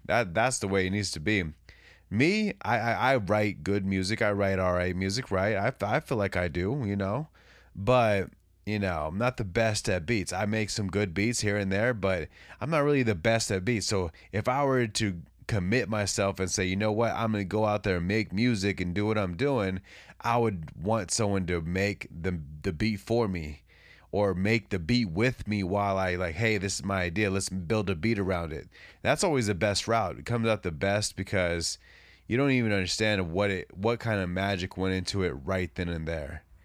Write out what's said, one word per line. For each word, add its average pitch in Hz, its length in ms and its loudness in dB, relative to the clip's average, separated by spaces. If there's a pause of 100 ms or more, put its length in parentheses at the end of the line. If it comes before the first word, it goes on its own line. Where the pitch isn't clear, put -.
That, 104 260 0
that's 120 280 0
the 101 80 -4
way 95 180 2
it 92 40 -2
needs 101 200 -2
to 78 100 -8
be. 95 240 0 (640)
Me, 190 540 2
I, 113 160 2
I, 113 140 0
I 123 240 2
write 104 480 0
good 98 200 0
music. 95 380 0
I 104 100 4
write 98 260 2
all 92 140 2
right 90 240 0
music, 98 340 -2
right? 98 260 2
I, 104 160 0 (240)
I 156 40 0
feel 139 160 -2
like 98 220 0
I 90 100 0
do, 98 380 -2
you 101 100 0
know. 101 320 -2 (480)
But, 107 540 4 (340)
you 104 140 -2
know, 85 300 -2
I'm 87 100 -6
not 123 180 0
the 117 80 -4
best 107 460 0
at 90 160 0
beats. 101 260 -2
I 98 140 -2
make 107 240 -2
some 101 180 -4
good 98 240 0
beats 104 280 0
here 104 180 0
and 98 120 0
there, 107 220 2
but 92 360 0 (340)
I'm 131 80 -4
not 165 80 2
really 143 240 4
the 110 120 2
best 113 360 0
at 95 160 0
beats. 113 200 0
So 92 240 0 (220)
if 104 160 0
I 139 160 2
were 131 220 2
to 104 340 -2 (260)
commit 101 440 2
myself 101 500 0
and 92 100 0
say, 98 140 0
"You 92 120 0
know 107 160 2
what? 110 200 2
I'm 110 200 0
gonna 101 120 0
go 107 220 0
out 104 160 0
there 92 160 2
and 85 100 0
make 104 240 0
music 101 480 0
and 87 140 -2
do 104 100 0
what 107 140 2
I'm 90 180 -2
doing," 101 460 0 (400)
I 117 160 2
would 98 320 -2 (120)
want 104 280 0
someone 101 380 0
to 87 120 0
make 92 500 -2
the, 85 300 -4 (220)
the 98 100 -2
beat 104 280 -2
for 113 280 0
me 78 320 -6 (500)
or 101 220 2
make 101 380 2
the 98 80 0
beat 107 320 2
with 117 360 0
me 104 160 0
while 98 360 0
I, 92 160 0
like, 90 220 -2
"Hey, 110 200 2
this 95 200 -2
is - 100 -8
my 98 160 0
idea. 90 260 0
Let's 95 220 -2
build 95 400 -2
a 95 40 0
beat 101 240 0
around 87 360 -2
it." - 140 -10 (340)
That's 127 200 2
always 139 260 2
the 104 60 0
best 101 320 0
route. 101 320 0
It 71 60 -16
comes 113 240 0
out 107 140 0
the 87 100 -2
best 98 420 -2
because 87 640 -2 (500)
you 117 120 0
don't 139 140 4
even 117 200 2
understand 98 580 2
what 98 200 2
it, - 260 -6
what 113 240 0
kind 110 200 0
of 90 100 -2
magic 92 480 -2
went 92 160 0
into 92 300 -2
it 82 80 0
right 87 420 -4
then 87 160 -4
and 80 180 -6
there. 78 360 -8 (200)